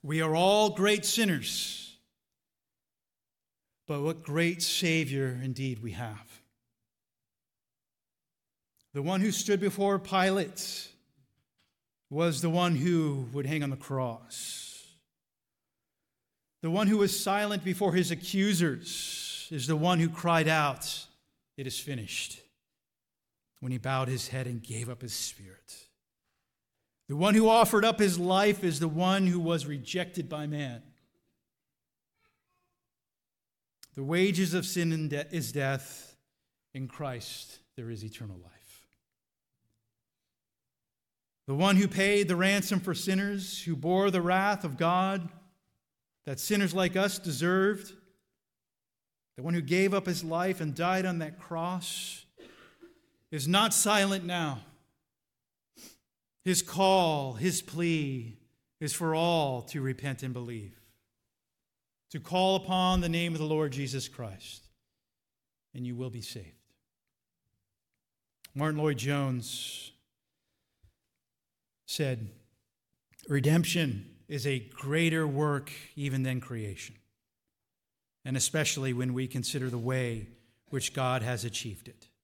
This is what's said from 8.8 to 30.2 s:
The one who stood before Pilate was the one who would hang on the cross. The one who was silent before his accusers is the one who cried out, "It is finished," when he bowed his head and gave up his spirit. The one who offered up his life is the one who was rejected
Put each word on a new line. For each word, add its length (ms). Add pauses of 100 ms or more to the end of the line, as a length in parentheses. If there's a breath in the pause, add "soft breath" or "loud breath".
The 80
one 180
who 120
stood 280
before 400
Pilate 920 (1200)
was 320
the 80
one 260
who 580
would 120
hang 160
on 80
the 80
cross. 1120 (1700)
The 100
one 160
who 100
was 200
silent 460
before 300
his 160
accusers 1400
is 160
the 80
one 240
who 100
cried 380
out, 580 (500)
"It 120
is 120
finished," 640 (1160)
when 120
he 60
bowed 300
his 220
head 180
and 160
gave 260
up 120
his 120
spirit. 720 (1200)
The 80
one 180
who 160
offered 340
up 160
his 180
life 460
is 160
the 80
one 400
who 120
was 260
rejected 640